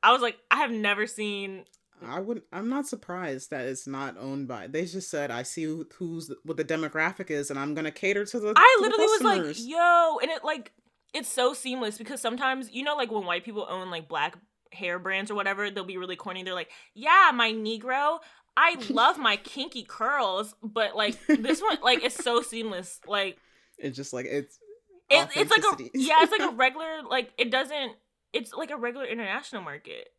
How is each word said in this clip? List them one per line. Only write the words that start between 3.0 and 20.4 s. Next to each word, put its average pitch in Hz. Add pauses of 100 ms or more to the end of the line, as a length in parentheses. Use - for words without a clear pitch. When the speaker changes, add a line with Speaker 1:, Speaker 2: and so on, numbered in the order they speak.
Speaker 2:
that 131
it's 131
not 135
owned 135
by, 107
they 156
just 180
said, 143
"I 120
see -
who, 156
who's, 165 (100)
what 151
the 156
demographic 160
is, 143
and 139
I'm 147
gonna 156
cater 202
to 226
the, 208
Speaker 1:
I 453
Speaker 2:
to 392
the -
Speaker 1:
literally 415
was 440
like, 226
Speaker 2:
customers." 156
Speaker 1:
"Yo," 339
and 254
it, 320
like, 302 (420)
it's 285
so 262
seamless 247
because 247
sometimes, 262
you 247
know, 294
like, 240
when 208
white 175
people 208
own, 185
like, 160
black 160 (360)
hair 180
brands 190
or 208
whatever, 196
they'll 196
be 185
really 185
corny. 185
They're 185
like, 175 (200)
"Yeah, 330
my 233
Negro, 247 (380)
I 339 (100)
Speaker 2:
<laughs> 208
Speaker 1:
love 214
my 226
kinky 254
curls," 214